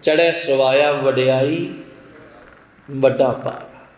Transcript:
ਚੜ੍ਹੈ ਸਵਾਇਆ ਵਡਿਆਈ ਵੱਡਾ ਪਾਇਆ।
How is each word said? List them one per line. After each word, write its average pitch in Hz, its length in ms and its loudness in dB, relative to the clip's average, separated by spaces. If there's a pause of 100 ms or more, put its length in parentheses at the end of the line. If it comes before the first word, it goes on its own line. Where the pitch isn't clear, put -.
ਚੜ੍ਹੈ 160 280 2
ਸਵਾਇਆ 139 640 2
ਵਡਿਆਈ 135 800 0 (1160)
ਵੱਡਾ 135 380 2
ਪਾਇਆ। - 400 -8 (300)